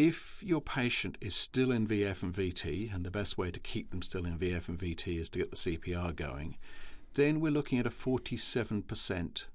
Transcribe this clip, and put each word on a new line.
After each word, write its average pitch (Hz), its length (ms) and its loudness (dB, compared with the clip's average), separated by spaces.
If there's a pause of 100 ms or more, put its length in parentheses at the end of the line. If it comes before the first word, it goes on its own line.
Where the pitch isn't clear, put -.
if - 340 -2
your 165 200 2
patient 120 580 0
is 101 160 -2
still 127 380 4
in 113 120 4
V 104 200 4
F 95 180 0
and 92 100 0
V 95 200 0
T, 92 400 -2
and 90 120 -2
the 90 60 -4
best 104 260 0
way 90 140 0
to - 80 -8
keep - 320 -4
them 92 100 -2
still 90 240 -2
in 85 120 -2
V 90 160 0
F 87 160 -2
and 87 100 -4
V 85 160 -2
T 87 220 -4
is 82 140 -4
to 90 80 -2
get 85 120 -2
the - 60 -6
C 82 200 0
P 90 160 -4
R 87 200 -2
going, 73 420 -4 (600)
then 151 260 4
we're 156 100 2
looking 143 280 2
at 120 60 2
a 120 40 2
forty-seven 117 920 0
percent - 720 -2